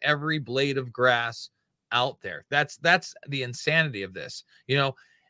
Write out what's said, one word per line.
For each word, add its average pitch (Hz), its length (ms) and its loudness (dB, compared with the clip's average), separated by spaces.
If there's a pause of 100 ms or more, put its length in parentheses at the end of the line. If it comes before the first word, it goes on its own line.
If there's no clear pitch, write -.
every 147 360 0
blade 135 400 0
of 123 140 -6
grass 120 580 2 (400)
out 123 300 0
there. 87 280 -10
That's, 143 300 0
that's 175 360 2 (140)
the 135 160 -4
insanity 131 580 0
of 95 120 -8
this. - 300 -12 (220)
You 131 100 2
know, 139 200 0 (340)